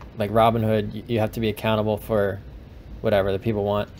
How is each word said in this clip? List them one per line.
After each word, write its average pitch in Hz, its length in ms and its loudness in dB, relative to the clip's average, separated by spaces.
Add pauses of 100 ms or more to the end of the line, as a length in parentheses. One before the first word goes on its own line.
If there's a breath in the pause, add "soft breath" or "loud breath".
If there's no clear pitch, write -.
(180)
like 104 140 -2
Robinhood, 110 600 4
y-, 107 140 -10
you 117 140 0
have 107 120 0
to 117 80 -6
be 110 80 0
accountable 107 500 0
for 101 420 -2 (600)
whatever 101 320 2
the 98 60 0
people 104 260 -2
want." 101 240 0 (120 loud breath)